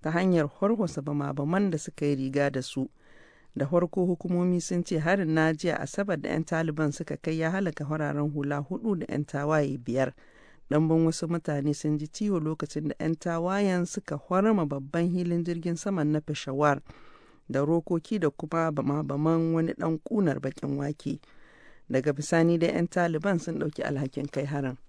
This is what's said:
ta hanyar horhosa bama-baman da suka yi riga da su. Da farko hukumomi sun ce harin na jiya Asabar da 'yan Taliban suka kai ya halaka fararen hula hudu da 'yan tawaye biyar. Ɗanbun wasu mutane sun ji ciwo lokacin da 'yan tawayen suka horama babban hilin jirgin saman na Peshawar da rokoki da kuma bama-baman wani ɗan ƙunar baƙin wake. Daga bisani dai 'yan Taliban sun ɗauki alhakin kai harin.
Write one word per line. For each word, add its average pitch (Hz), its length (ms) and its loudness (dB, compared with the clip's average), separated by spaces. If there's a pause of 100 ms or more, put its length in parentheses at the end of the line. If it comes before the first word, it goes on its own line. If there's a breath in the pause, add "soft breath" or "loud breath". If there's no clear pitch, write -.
ta 156 100 -2
hanyar 170 360 4
horhosa 196 540 0
bama-baman 147 720 0
da 160 60 -2
suka - 280 -6
yi 143 100 2
riga 135 340 0
da 131 120 -4
su. 131 280 -4 (680 soft breath)
Da 135 120 0
farko 175 400 2
hukumomi 180 540 2
sun 175 220 -2
ce 165 160 0
harin 165 340 2
na 160 200 4
jiya 156 260 0
Asabar 196 400 -2
da - 100 -6
'yan 160 140 0
Taliban 160 480 0
suka 147 260 -6
kai 160 220 -4
ya 160 120 0
halaka 180 340 -2
fararen 147 460 -2
hula 143 320 -2
hudu 202 320 -2
da 165 140 -4
'yan 147 160 -2
tawaye 143 520 0
biyar. 123 360 0 (580 soft breath)
Ɗanbun 160 340 4
wasu 160 220 0
mutane 151 460 0
sun 151 260 -2
ji 151 80 -8
ciwo 196 320 0
lokacin 156 480 -4
da - 120 -4
'yan 160 160 0
tawayen 180 680 0
suka - 300 -8
horama 190 500 2
babban 143 460 -2
hilin 170 320 0
jirgin 170 320 -2
saman 165 360 0
na 151 100 2
Peshawar 143 580 0 (680 loud breath)
da 135 160 0
rokoki 170 540 0
da 160 100 2
kuma 165 420 -2
bama-baman 151 840 2
wani 165 200 0
ɗan 160 260 -2
ƙunar 170 400 0
baƙin 139 380 -4
wake. 143 420 -4 (720 soft breath)
Daga 131 220 2
bisani 165 440 4
dai 165 140 2
'yan 170 160 0
Taliban 170 520 0
sun 160 200 -6
ɗauki 151 240 -4
alhakin 139 480 -4
kai 143 140 -2
harin. 139 320 -4 (100)